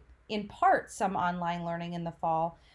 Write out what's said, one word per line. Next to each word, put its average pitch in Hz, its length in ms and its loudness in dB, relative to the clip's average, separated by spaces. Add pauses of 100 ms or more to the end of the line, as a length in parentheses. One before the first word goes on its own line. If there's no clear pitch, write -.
(300)
in 214 180 -4
part, 349 420 4
some 190 260 0
online 175 480 -2
learning 170 300 -4
in 170 100 -4
the 170 160 -6
fall. 165 380 0 (180)